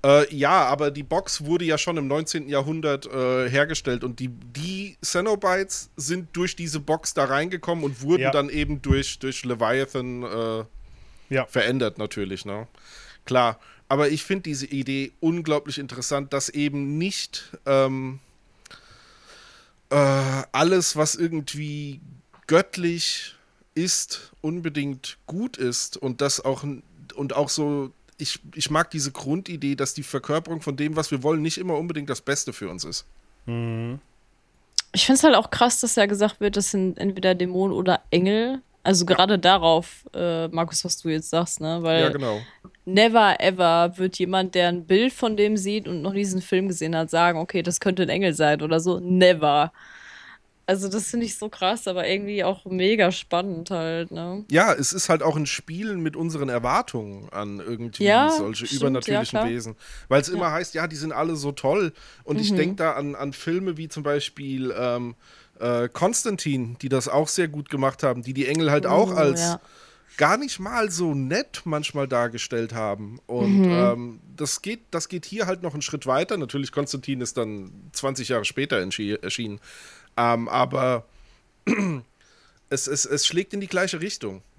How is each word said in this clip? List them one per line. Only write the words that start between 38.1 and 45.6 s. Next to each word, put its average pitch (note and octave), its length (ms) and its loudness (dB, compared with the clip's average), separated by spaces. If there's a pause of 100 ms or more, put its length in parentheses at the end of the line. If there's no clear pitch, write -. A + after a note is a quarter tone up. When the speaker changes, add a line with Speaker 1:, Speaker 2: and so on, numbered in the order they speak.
Speaker 3:
Engel. A3 520 2 (200)
Also F3+ 220 4
Speaker 1:
Ja. F3+ 100 4
Speaker 3:
gerade F#3+ 240 6
darauf, E3+ 680 4 (100)
äh, E3 340 -2
Markus, E3 360 -2
was F3 140 -2
du E3+ 120 -4
jetzt D#3 200 -2
sagst, E3+ 300 0
ne? E3 220 -2
Weil E3 200 4
Speaker 1:
Ja, D#3 60 4
genau. A#2+ 380 -2 (400)
Speaker 3:
never G#3+ 540 6
ever F3 580 4
wird F#3 200 -2
jemand, F#3 360 0
der F3 140 4
ein F3 180 -2
Bild A3+ 260 6
von A3 240 0
dem G#3 200 4
sieht G3+ 320 -2